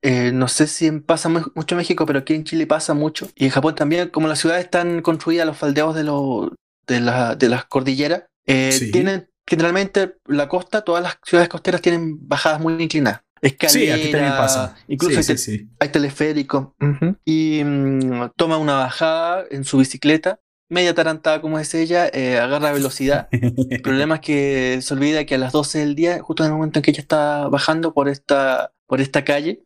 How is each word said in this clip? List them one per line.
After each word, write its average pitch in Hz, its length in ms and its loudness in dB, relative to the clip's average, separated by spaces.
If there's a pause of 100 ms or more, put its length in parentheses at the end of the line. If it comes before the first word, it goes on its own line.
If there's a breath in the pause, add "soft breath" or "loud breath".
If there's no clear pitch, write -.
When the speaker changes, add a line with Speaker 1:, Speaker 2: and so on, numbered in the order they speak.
Speaker 1:
Eh, 123 300 2
no 127 140 2
sé - 180 2
si 160 220 -2
en, 151 160 -2
pasa 165 260 0
mu-, 160 240 -2
mucho 160 220 -4
en - 20 0
México, 170 300 0
pero 139 120 0
aquí 135 140 -2
en 156 100 -2
Chile 160 220 -2
pasa 156 300 0
mucho. 156 400 -4
Y 135 100 2
en 135 60 4
Japón 151 240 0
también, 165 340 0
como 156 180 0
las 151 120 -2
ciudades 175 260 0
están 175 360 0
construidas 165 420 0
a - 40 2
los 147 100 -6
faldeados 151 380 0
de 156 80 -2
lo-, 139 520 -2 (320)
de 123 140 2
la, 120 340 0
de 123 140 4
las 120 160 0
cordilleras, 143 580 -2 (240)
eh, 131 240 2
Speaker 2:
Sí. 123 200 -2
Speaker 1:
tienen 185 380 0 (180)
generalmente 185 680 0 (100)
la 143 240 0
costa, 180 320 -2
todas 175 220 -2
las - 220 -8
ciudades 170 240 4
costeras 175 320 -4
tienen 170 360 0 (100)
bajadas 151 340 0
muy 165 200 0
inclinadas. 147 400 0 (220)
Speaker 2:
Sí, 143 40 4
aquí 139 200 0
también 151 380 4
Speaker 1:
Escaleras, 143 320 0
Speaker 2:
pasa. 135 380 0 (120)
Speaker 1:
incluso 143 260 0
Speaker 2:
Sí, 123 40 2
Speaker 1:
hay - 60 2
Speaker 2:
sí, 151 100 2
Speaker 1:
te-, 135 40 0 (200)
Speaker 2:
sí. - 120 -12 (100)
Speaker 1:
hay 143 100 0
teleférico. 143 920 -2
Ujú. 147 360 0 (100)
Y, 156 380 2
mm, 135 720 0
toma 165 220 2
una 147 180 0
bajada 165 720 -2
en 139 160 -8
su 135 140 2
bicicleta, 151 600 2 (300)
media 175 220 2
atarantada 160 500 0
como 156 180 -4
es 151 140 -8
ella, 165 400 2
eh, 127 240 0
agarra 143 340 0
velocidad. 139 580 0
Speaker 2:
<laughs> - 20 -4
Speaker 1:
El 123 500 0
problema 143 340 0
es 156 60 -8
que 135 640 0
se 147 100 -4
olvida 147 320 0
que 143 100 -2
a 131 40 2
las 127 140 -4
doce 151 260 0
del 147 160 0
día, 170 260 0
justo 156 220 -4
en 156 80 2
el 156 40 -2
momento 156 240 -2
en 143 40 -2
que 156 80 4
ella 143 100 -4
está 147 460 0
bajando 160 480 -2
por 139 140 2
esta, 139 600 0 (160)
por 131 140 -2
esta 135 240 0
calle 147 400 -2